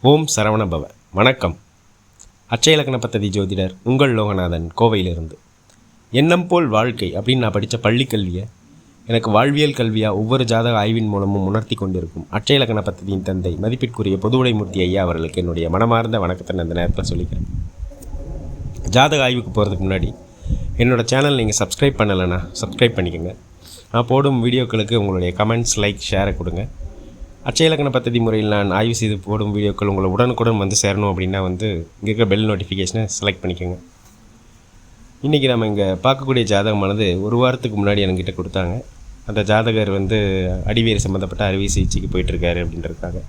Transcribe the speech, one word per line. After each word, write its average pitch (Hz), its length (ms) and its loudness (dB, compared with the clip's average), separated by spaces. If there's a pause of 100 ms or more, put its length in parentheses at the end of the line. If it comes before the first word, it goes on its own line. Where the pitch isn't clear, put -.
ஓம் 147 240 6 (100)
சரவண 107 280 2
பவ. 82 200 -2 (280)
வணக்கம். 101 460 2 (920)
அட்சய 120 180 2
இலக்கண 135 300 4
பத்ததி 113 300 -2
ஜோதிடர் 92 540 -2
உங்கள் 131 320 2
லோகநாதன், 92 640 0
கோவையிலிருந்து. 90 560 2 (800)
"எண்ணம் 170 360 4
போல் 175 200 2
வாழ்க்கை" 107 520 0
அப்படின்னு 127 200 0
நான் 110 140 0
படிச்ச 107 240 -2
பள்ளி 117 280 2
கல்வியை 98 400 -4 (600)
எனக்கு 117 240 0
வாழ்வியல் 143 420 4
கல்வியா 110 380 0
ஒவ்வொரு 110 340 0
ஜாதக 113 320 2
ஆய்வின் 110 300 2
மூலமும் 101 380 0
உணர்த்தி 107 300 0
கொண்டிருக்கும் 87 580 -4
அட்சய 104 200 -2
இலக்கண 117 280 2
பத்ததியின் 95 420 -4
தந்தை 90 380 -2
மதிப்பிற்குரிய 113 560 -2
பொதுவுடைமூர்த்தி 104 640 0
ஐயா 90 220 2
அவர்களுக்கு 82 380 -2
என்னுடைய 85 300 -2
மனமார்ந்த 113 480 2
வணக்கத்தை 90 380 -4
நான் 85 120 -2
இந்த 85 120 -2
நேரத்துல 87 320 -2
சொல்லிக்கிறேன். 87 340 -4 (1400)
ஜாதக 143 340 4
ஆய்வுக்கு 123 280 0
போறதுக்கு 98 400 0
முன்னாடி 92 240 -2 (640)
என்னோட 120 280 4
சேனல் 139 300 2
நீங்க 107 180 0 (120)
சப்ஸ்கிரைப் 139 360 0
பண்ணலைன்னா 90 480 0 (120)
சப்ஸ்கிரைப் 117 360 0
பண்ணிக்கோங்க. 87 400 -4 (560)
நான் 117 140 0
போடும் 131 380 2
வீடியோக்களுக்கு 117 500 0
உங்களுடைய 92 420 0
கமெண்ட்ஸ், 117 400 0
லைக், 101 240 0 (100)
ஷேரை 98 260 0
கொடுங்க. 87 320 -4 (760)
அட்சய - 180 0
இலக்கண 147 280 2
பத்ததி 123 280 0
முறையில் 110 300 2
நான் 101 220 2
ஆய்வு 110 240 2
செய்து 107 240 -2
போடும் 104 380 -2
வீடியோக்கள் 104 280 0
உங்களை 95 260 0
உடனுக்குடன் 117 480 2
வந்து 98 240 0
சேரணும் 101 320 0
அப்படின்னா 92 280 -2
வந்து 92 260 -2
இங்க 90 420 -6
இருக்க 110 140 2
பெல் 104 240 2
நோட்டிஃபிகேஷனை 98 600 -2 (120)
செலக்ட் 98 220 -4
பண்ணிக்கோங்க. 87 360 -6 (1400)
இன்னைக்கு 139 260 2
நாம 113 180 2
இங்க 101 360 0
பார்க்கக்கூடிய 131 420 2
ஜாதகமானது 101 800 2
ஒரு 107 140 0
வாரத்துக்கு 123 480 0
முன்னாடி 104 140 2
என்கிட்ட 92 400 0
கொடுத்தாங்க. 92 420 -4 (460)
அந்த 104 160 -2
ஜாதகர் 107 480 2
வந்து 98 260 0 (480)
அடிவேறு 113 320 2
சம்மந்தப்பட்ட 95 500 -2
அறுவை 98 220 0
சிகிச்சைக்கு 92 500 -2
போயிட்டுருக்காரு 87 460 -2
அப்படின்றதுக்காக. 85 640 -8